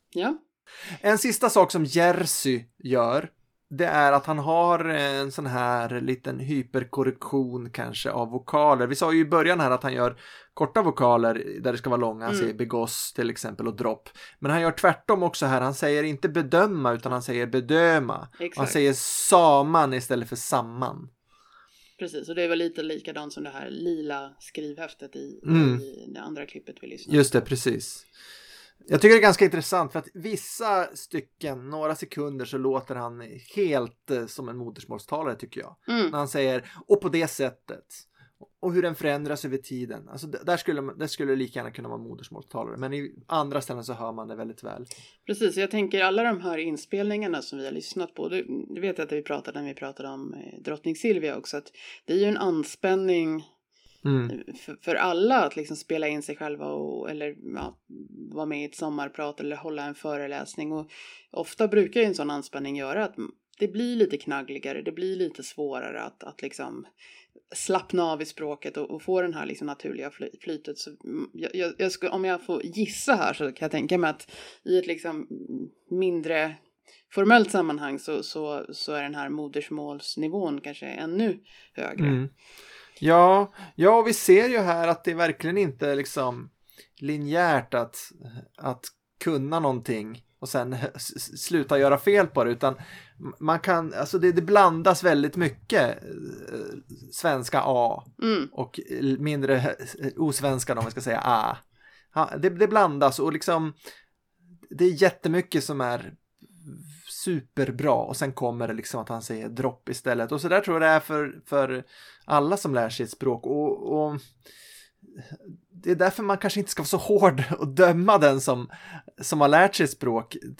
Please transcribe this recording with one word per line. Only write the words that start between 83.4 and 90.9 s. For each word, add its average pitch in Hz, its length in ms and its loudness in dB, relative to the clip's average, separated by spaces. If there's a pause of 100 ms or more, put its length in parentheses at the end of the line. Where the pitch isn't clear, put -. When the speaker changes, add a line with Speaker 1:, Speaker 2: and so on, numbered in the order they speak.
Speaker 2:
ja, 208 240 8
och 220 80 2
vi 233 60 2
ser 214 360 8
ju 247 80 2
här 170 300 2
att 165 160 0
det 180 80 -2
är 165 40 -2
verkligen 165 420 0
inte 143 380 0
liksom 127 540 -4 (500)
linjärt 147 760 0
att, 117 240 -2 (600)
att 131 280 -8 (340)
kunna 151 400 0
någonting 120 640 -4 (160)
och 131 100 -12
sen 127 240 -2
s-, 127 420 -8